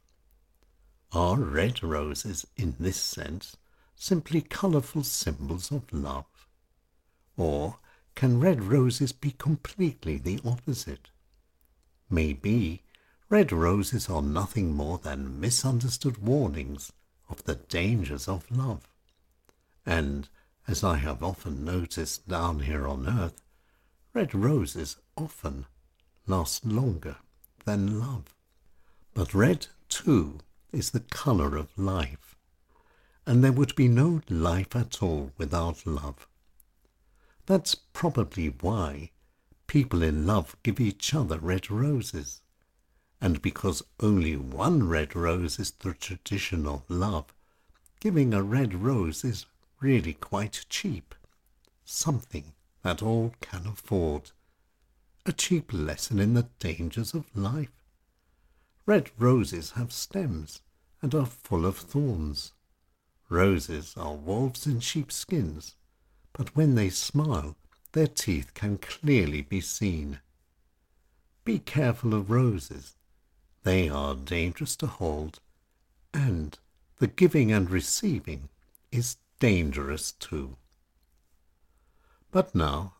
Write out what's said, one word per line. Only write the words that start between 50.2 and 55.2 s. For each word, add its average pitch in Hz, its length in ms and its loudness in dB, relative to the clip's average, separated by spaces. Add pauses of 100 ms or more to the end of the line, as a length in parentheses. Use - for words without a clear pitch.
cheap, - 440 -6 (680)
something - 720 -6 (280)
that 92 220 -2
all 113 380 0
can 92 260 -10
afford. 85 640 -2 (960)